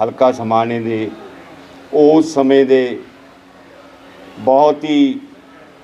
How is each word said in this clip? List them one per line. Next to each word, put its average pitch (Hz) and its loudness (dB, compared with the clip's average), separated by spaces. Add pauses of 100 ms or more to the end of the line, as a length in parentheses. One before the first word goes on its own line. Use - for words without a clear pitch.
ਹਲਕਾ 123 0
ਸਮਾਣੇ 113 -4
ਦੇ 110 -6 (840)
ਉਸ 151 2
ਸਮੇਂ 135 2
ਦੇ 127 0 (1400)
ਬਹੁਤ 139 2
ਹੀ 143 0 (640)